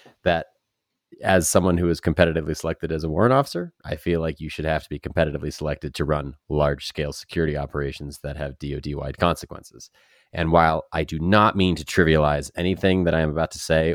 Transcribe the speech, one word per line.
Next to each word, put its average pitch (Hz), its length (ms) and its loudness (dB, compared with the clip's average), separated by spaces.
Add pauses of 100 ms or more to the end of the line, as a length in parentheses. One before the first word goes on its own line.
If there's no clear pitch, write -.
(240)
that 85 240 0 (760)
as 92 260 4
someone 90 300 4
who 87 100 0
is 82 140 0
competitively 80 560 2
selected 82 340 -6
as 80 120 -4
a 80 60 -4
warrant 101 220 2
officer, 165 400 0 (140)
I - 100 -6
feel 85 240 0
like 80 220 -4
you 78 80 -8
should 78 160 -6
have 78 180 -2
to - 60 -20
be 73 100 -8
competitively 76 540 -2
selected 73 420 -6
to 82 80 -2
run 71 320 -2 (140)
large-scale 73 640 -2
security 78 420 -2
operations 71 680 -8
that 71 120 -8
have 71 240 -8
D 71 160 -8
O 69 40 -8
D-wide 69 380 -8
consequences. - 720 -4 (440)
And 85 180 -2
while 80 400 4
I 80 140 -2
do 80 140 -6
not 104 360 4
mean 92 220 2
to 80 80 -10
trivialize 76 720 2
anything 92 480 2
that 80 100 2
I 80 60 2
am 78 80 0
about 78 220 -2
to - 80 -14
say 80 360 2